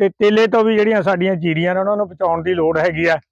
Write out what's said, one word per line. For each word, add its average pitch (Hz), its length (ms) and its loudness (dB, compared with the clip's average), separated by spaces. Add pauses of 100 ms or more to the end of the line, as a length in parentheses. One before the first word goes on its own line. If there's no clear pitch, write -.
ਤੇ 196 80 2
ਤੇਲੇ 214 380 2
ਤੋਂ 220 180 2
ਵੀ 220 120 2
ਜਿਹੜੀਆਂ 208 260 2
ਸਾਡੀਆਂ 190 320 0
ਜੀਰੀਆਂ 170 400 -2
ਨੇ, 185 60 -2
ਉਹਨਾਂ 202 160 -2
ਨੂੰ 208 120 -4
ਬਚਾਉਣ 170 340 -4
ਦੀ 180 120 -2
ਲੋੜ 165 240 0
ਹੈਗੀ 165 300 -2
ਹੈ। 165 80 2 (160)